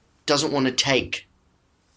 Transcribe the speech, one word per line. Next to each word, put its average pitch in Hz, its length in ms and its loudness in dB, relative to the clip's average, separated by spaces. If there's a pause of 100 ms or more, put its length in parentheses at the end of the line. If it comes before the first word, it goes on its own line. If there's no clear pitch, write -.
(260)
doesn't 147 260 0
want 135 140 0
to 127 80 2
take. - 540 -2 (680)